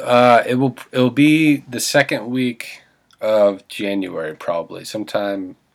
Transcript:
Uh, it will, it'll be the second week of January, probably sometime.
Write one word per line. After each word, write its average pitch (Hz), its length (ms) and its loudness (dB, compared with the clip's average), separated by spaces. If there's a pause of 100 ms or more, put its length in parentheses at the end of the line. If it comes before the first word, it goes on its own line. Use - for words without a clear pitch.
Uh, 123 420 6
it 123 120 -2
will, 127 200 0 (140)
it'll 127 200 0
be 151 480 4 (100)
the 120 120 -8
second 135 480 -2
week 123 540 -6 (380)
of 104 480 2
January, 90 680 -6
probably 87 500 -6
sometime. 101 720 -6 (180)